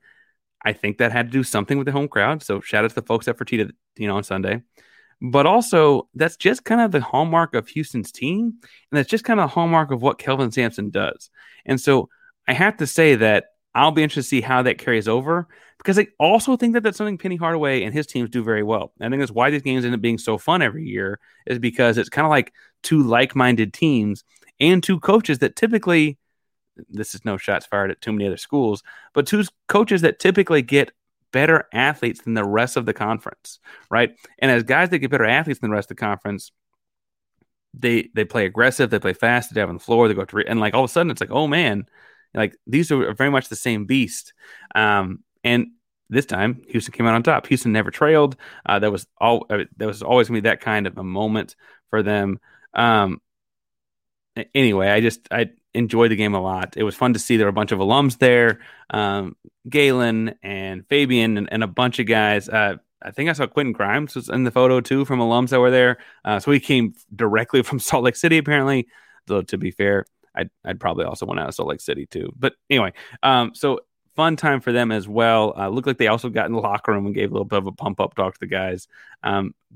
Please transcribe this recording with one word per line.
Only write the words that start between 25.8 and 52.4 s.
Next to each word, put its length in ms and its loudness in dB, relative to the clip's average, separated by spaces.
this 260 -10
is 100 -14
no 120 -4
shots 300 -4
fired 240 -2
at 100 -10
too 120 -8
many 140 -2
other 100 -4
schools, 460 -2
but 140 0
two 140 0
s-, 100 -2
coaches 340 2
that 180 2
typically 420 2
get 300 0
better 400 2
athletes 500 -2
than 120 -4
the 100 0
rest 320 0
of 100 -4
the 80 -2
conference, 640 -8
right? 260 2
And 140 2
as 100 2
guys 280 2
that 100 -2
get 100 -4
better 140 0
athletes 340 0
than 120 -4
the 60 -2
rest 140 -4
of 60 -16
the 40 -12
conference, 520 -6
they, 400 0
they 100 0
play 220 -2
aggressive, 420 2
they 120 -2
play 120 -2
fast, 400 0
they 80 -2
dive 80 0
on 60 -8
the 60 -12
floor, 260 4
they 80 2
go 80 -4
up 60 -10
to 80 -8
re-, 100 0
and, 140 -2
like, 140 0
all 100 2
of 60 -4
a 20 -16
sudden 180 0
it's 100 -6
like, 120 -8
Oh 160 0
man, 380 -2
like, 220 -2
these 240 0
are 240 0
very 160 0
much 180 0
the 80 -12
same 300 -4
beast. 460 -2
Um, 480 0
and 240 0
this 160 0
time, 420 -4
Houston 240 -4
came 140 0
out 80 4
on 80 0
top. 240 0
Houston 260 0
never 180 0
trailed. 460 2
Uh, 140 2
that 100 0
was 160 -6
all, 300 2
uh, 160 -2
that 100 -6
was 160 -8
always 260 4
gonna 100 -2
be 100 0
that 120 0
kind 260 -2
of 120 -10
a 60 -10
moment 520 -4
for 120 0
them. 380 -2